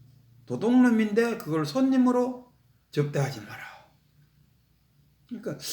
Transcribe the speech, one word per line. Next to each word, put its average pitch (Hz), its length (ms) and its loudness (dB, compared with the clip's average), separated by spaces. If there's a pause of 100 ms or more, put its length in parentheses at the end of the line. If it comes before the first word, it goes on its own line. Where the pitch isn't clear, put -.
(460)
도둑놈인데 226 920 2
그걸 156 280 -2
손님으로 254 880 0 (380)
접대하지 143 500 -4
마라. - 200 -16 (1700)
그러니까 202 300 -10 (160)